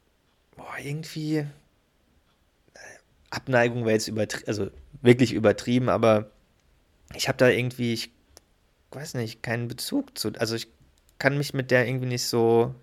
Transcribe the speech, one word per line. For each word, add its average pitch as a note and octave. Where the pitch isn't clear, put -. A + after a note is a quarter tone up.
boah, -
irgendwie, D3+
äh, D3
Abneigung A#2+
wäre A2
jetzt A2
übertri-, G#2+
also G#2
wirklich A#2+
übertrieben, A#2
aber A2
ich -
hab C3
da B2+
irgendwie, A#2+
ich -
weiß -
nicht, A#2
keinen A#2+
Bezug -
zu, G#2+
also A2+
ich A#2
kann C#3
mich C#3+
mit B2+
der B2
irgendwie B2+
nicht B2
so, A#2